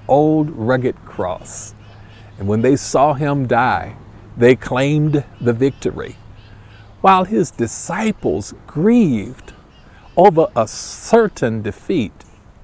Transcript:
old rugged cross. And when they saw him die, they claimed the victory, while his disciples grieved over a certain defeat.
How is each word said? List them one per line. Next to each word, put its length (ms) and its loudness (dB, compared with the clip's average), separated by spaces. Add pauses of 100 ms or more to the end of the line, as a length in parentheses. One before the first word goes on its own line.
old 420 2
rugged 460 -2 (100)
cross. 680 -10 (640)
And 100 -6
when 140 0
they 140 4
saw 380 0
him 340 -2
die, 480 0 (400)
they 200 6
claimed 680 0 (160)
the 140 0
victory, 600 -4 (840)
while 240 4
his 260 -2
disciples 1040 -4 (140)
grieved 840 0 (640)
over 380 6
a 120 0
certain 920 -2
defeat. 520 -4 (500)